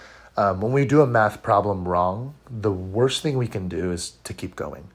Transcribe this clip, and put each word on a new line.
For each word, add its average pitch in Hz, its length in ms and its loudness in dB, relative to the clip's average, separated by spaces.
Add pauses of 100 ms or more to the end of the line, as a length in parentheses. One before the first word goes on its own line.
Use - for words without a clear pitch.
(360)
um, 98 240 2
"When 113 120 0
we 139 120 2
do 147 180 6
a 139 40 6
math 113 360 2
problem 101 440 2
wrong, 92 480 -2 (140)
the 107 240 -2
worst 95 500 0
thing 143 140 -2
we 117 120 0
can 95 200 -6
do 87 240 -2
is 87 200 -6 (120)
to - 80 -12
keep - 240 -10
going. 73 380 -10